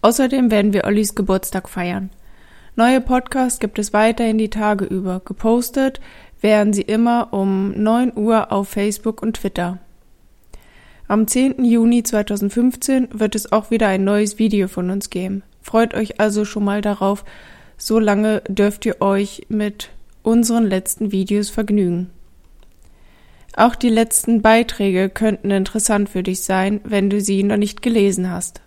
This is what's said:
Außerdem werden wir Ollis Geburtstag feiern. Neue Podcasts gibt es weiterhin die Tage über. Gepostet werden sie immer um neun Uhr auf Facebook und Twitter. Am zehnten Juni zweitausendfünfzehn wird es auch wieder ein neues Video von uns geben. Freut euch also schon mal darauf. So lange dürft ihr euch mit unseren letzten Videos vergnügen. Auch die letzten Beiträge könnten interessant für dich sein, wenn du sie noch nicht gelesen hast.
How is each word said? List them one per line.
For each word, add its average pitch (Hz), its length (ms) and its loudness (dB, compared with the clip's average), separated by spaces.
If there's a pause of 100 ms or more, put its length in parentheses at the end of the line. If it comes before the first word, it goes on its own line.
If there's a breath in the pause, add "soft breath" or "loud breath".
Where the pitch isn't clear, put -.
Außerdem 247 500 2
werden 208 220 2
wir 202 100 0
Ollis 208 320 0
Geburtstag 190 540 -2
feiern. 190 400 -6 (640 soft breath)
Neue 247 260 4
Podcasts 254 580 -2
gibt 208 200 -6
es 208 140 -6
weiterhin 226 440 2
die 220 120 0
Tage 214 360 -2
über. 185 400 -6
Gepostet 240 760 -2 (400 loud breath)
werden 214 340 4
sie 202 100 0
immer 233 480 0
um 196 400 -2 (100)
neun 233 340 0
Uhr 220 360 0
auf 196 180 -2
Facebook 214 540 -4
und 220 140 -4
Twitter. 180 420 -6 (1300 soft breath)
Am 214 200 2
zehnten 262 380 2
Juni 233 380 4
zweitausendfünfzehn 226 1080 0
wird 214 220 -2
es 214 180 -6
auch 214 200 0
wieder 220 160 2
ein 190 160 2
neues 208 340 0
Video 208 300 2
von 180 240 -4
uns 196 180 -6
geben. 190 320 -6 (200)
Freut 226 340 2
euch 208 240 -6
also 208 260 0
schon 208 200 -4
mal 202 160 -2
darauf. 202 440 -2 (520 loud breath)
So - 200 0
lange 214 500 2
dürft 202 380 0
ihr - 160 -2
euch 196 480 -2
mit 208 400 -4 (320)
unseren 226 460 2
letzten 190 440 -4
Videos 202 380 -2
vergnügen. 190 640 -2 (1400 soft breath)
Auch 240 180 4
die - 160 0
letzten 226 540 2
Beiträge 202 680 2
könnten 208 400 -2
interessant 202 600 0
für 185 120 -4
dich 185 200 -4
sein, 196 420 -2
wenn 202 260 0
du 202 100 0
sie 196 220 0
noch 202 160 0
nicht 202 240 -2
gelesen 202 480 0
hast. 175 380 -10